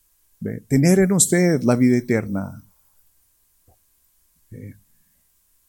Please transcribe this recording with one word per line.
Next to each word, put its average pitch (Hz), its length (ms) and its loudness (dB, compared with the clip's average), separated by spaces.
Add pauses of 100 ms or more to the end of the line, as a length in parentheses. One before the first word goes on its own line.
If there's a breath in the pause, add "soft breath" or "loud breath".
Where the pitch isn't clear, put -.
(400)
¿Ve? 107 280 -10
Tener 160 320 2
en 190 140 2
usted 175 500 2
la 120 120 2
vida 123 220 2
eterna. 101 680 -6 (1900)
¿Ve? 101 240 -20 (920)